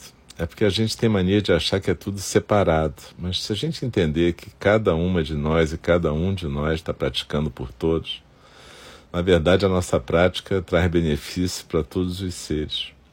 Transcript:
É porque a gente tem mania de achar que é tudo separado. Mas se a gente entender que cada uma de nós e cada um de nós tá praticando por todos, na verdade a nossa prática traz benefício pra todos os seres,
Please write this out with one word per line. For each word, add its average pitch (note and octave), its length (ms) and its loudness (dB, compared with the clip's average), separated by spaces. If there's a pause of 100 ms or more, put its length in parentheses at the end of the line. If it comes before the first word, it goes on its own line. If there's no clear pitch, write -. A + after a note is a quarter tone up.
(380)
É E2+ 80 -4
porque - 180 -2
a G2+ 60 4
gente A2 260 0
tem A#2 120 2
mania G2 340 4
de G2 100 2
achar F2 260 2
que F#2 120 -2
é F2 40 0
tudo G2+ 240 -6
separado. E2+ 840 0 (160)
Mas F2+ 240 -4
se - 100 -6
a G#2 40 -2
gente D3+ 280 -6
entender E2+ 480 2
que - 260 -18
cada G2+ 360 2
uma F2 280 0
de D2+ 120 -6
nós D#2 380 0
e D#2+ 60 -6
cada E2+ 340 2
um F2 220 0
de E2+ 140 -6
nós D2+ 320 -2
tá - 140 -6
praticando D2+ 560 -4
por - 200 -10
todos, - 520 -4 (880)
na F2 80 -2
verdade F2 460 4
a - 20 2
nossa F2+ 320 0
prática F2+ 600 0
traz F2 260 2
benefício E2 800 -2
pra D#2+ 160 0
todos F2+ 400 -6
os F2+ 100 -6
seres, - 600 -6 (200)